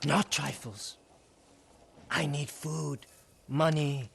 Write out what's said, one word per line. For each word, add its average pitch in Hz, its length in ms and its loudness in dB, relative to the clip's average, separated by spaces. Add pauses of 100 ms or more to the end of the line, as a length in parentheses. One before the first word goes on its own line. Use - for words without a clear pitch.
Not 143 260 4
trifles. 127 640 -6 (1120)
I 165 140 2
need 143 240 -2
food, 151 560 -6 (420)
money 143 680 2